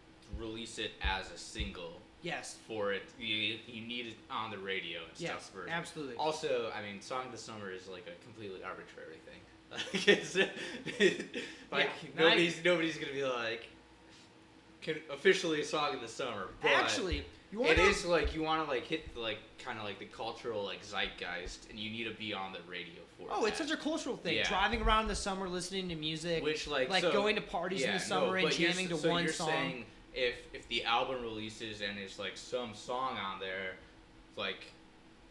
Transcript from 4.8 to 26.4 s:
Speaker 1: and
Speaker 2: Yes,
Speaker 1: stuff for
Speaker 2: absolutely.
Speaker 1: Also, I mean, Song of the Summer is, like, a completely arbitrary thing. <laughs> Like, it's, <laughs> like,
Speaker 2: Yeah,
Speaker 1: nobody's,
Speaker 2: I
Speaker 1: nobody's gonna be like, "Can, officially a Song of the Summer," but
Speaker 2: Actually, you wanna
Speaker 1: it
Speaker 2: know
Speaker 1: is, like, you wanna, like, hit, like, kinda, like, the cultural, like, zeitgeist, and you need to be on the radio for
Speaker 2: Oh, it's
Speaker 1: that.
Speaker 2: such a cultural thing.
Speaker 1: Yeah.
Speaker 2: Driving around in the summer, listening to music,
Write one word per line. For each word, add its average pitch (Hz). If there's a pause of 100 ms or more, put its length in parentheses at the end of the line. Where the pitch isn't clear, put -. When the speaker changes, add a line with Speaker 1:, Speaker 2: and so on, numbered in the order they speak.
Speaker 1:
and 82
Speaker 2:
Yes, 165
Speaker 1:
stuff 175
for 98
Speaker 2:
absolutely. 160
Speaker 1:
Also, 139
I 107
mean, 101
Song 131
of -
the 113
Summer 104
is, 92
like, 90
a 87
completely 104
arbitrary -
thing. - (320)
<laughs> -
Like, -
it's, 202
<laughs> -
like, 190 (140)
Speaker 2:
Yeah, 147
Speaker 1:
nobody's, 165
Speaker 2:
I -
Speaker 1:
nobody's 165
gonna 147
be 139
like, 117 (1120)
"Can, 160 (160)
officially 156
a -
Song 147
of 127
the 117
Summer," 113 (140)
but 226
Speaker 2:
Actually, 220 (280)
you 208
wanna 262
Speaker 1:
it -
Speaker 2:
know 175
Speaker 1:
is, 202
like, 165
you 160
wanna, 156
like, 139
hit, -
like, 113 (220)
kinda, 113
like, 101
the 107
cultural, 110
like, 92
zeitgeist, 95
and 110
you 110
need 113
to 98
be 107
on 95
the 90
radio 87 (160)
for 180
Speaker 2:
Oh, 320
it's 214
Speaker 1:
that. 311
Speaker 2:
such 311
a -
cultural 294
thing. 180
Speaker 1:
Yeah. 185
Speaker 2:
Driving 208
around 220
in 214
the 190
summer, 190
listening 185
to 165
music, 156